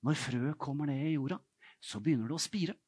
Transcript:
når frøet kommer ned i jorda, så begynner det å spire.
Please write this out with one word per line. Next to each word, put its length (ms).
når 120
frøet 440
kommer 280
ned 180
i 80
jorda, 240
så 200
begynner 280
det 80
å 40
spire. 340